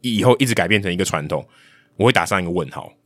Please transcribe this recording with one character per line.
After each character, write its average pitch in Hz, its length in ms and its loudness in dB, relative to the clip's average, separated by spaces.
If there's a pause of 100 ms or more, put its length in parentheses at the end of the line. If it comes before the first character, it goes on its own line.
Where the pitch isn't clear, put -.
以 117 220 -2
后 127 160 6
一 135 80 0
直 117 80 -2
改 87 140 0
变 104 140 4
成 92 100 -2
一 87 40 -4
个 95 80 0
传 78 220 -4
统， 73 180 -4 (520)
我 101 100 2
会 123 60 4
打 90 120 2
上 95 160 0
一 90 40 -4
个 85 60 -4
问 85 200 -4
号。 - 220 -16 (140)